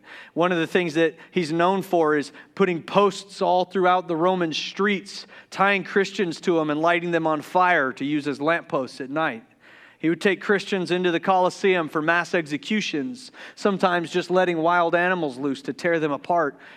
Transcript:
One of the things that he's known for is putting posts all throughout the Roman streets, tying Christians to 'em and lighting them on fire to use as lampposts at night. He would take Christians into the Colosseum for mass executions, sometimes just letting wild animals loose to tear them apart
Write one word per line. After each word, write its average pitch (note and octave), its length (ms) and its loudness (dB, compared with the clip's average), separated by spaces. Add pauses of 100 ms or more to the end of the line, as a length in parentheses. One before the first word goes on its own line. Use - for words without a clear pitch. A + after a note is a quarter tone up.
(360)
One F3 160 2
of E3+ 80 0
the D#3+ 80 0
things F3 260 0
that D#3+ 220 2 (160)
he's D#3+ 200 -2
known F3+ 300 2
for D#3 340 0
is C#3+ 160 -4 (220)
putting F3+ 300 0
posts - 580 0
all F3+ 240 2
throughout F3+ 420 2
the E3+ 80 -2
Roman E3+ 380 0
streets, - 720 -4 (240)
tying G3 340 2
Christians F#3+ 580 -2
to E3+ 180 2
'em D#3 100 0
and D3 100 -2
lighting E3+ 300 2
them E3 160 0
on D#3 160 0
fire F3 520 2
to C3+ 120 -8
use D3 220 -2
as C3 120 -4
lampposts D3+ 640 -2
at B2+ 80 -10
night. C#3 340 -4 (540)
He D#3+ 120 -2
would E3 120 -2
take G#3+ 200 2
Christians F#3+ 480 0
into F3+ 220 0
the E3 80 2
Colosseum F#3 680 2
for D#3 140 -4
mass E3 320 0
executions, D3 960 -4 (240)
sometimes F3+ 540 0
just F3 220 -2
letting F3+ 260 2
wild E3+ 380 2
animals E3+ 420 0
loose C3+ 260 -4
to D3+ 100 -6
tear E3+ 260 0
them D3+ 120 -2
apart D3 460 -2 (200)